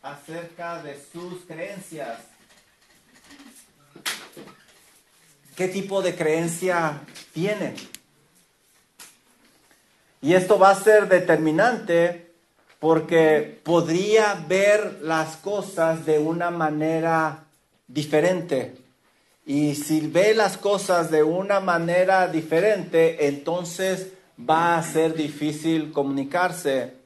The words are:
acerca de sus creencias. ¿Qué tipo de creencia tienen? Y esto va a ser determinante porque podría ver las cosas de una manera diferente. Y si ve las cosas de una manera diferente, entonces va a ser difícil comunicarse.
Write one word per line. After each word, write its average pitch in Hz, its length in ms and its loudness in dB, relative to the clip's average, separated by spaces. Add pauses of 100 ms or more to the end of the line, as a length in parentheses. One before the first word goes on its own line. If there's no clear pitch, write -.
acerca 165 800 -14
de 143 160 -16 (140)
sus 175 320 -14
creencias. 165 760 -12 (3250)
¿Qué 180 140 -4
tipo 196 320 -4
de 175 140 -2
creencia 165 880 -2 (320)
tienen? 190 400 -4 (2500)
Y 147 100 2
esto 185 260 4
va 190 120 8
a 190 100 2
ser 214 280 6
determinante 175 1160 2 (560)
porque 156 840 2
podría 190 680 2 (120)
ver 196 560 2
las 160 340 -4
cosas 165 680 -4
de 151 140 2
una 170 300 -2
manera 160 920 -2 (460)
diferente. 151 880 -2 (680)
Y 143 300 0
si 151 320 -2
ve 185 260 4
las 208 260 0
cosas 190 520 0
de 156 140 4
una 190 340 0
manera 180 680 2
diferente, 165 1000 0
entonces 175 840 -4 (280)
va 165 400 0
a 156 60 -2
ser 160 300 0
difícil 151 760 -4
comunicarse. 139 1040 -2 (120)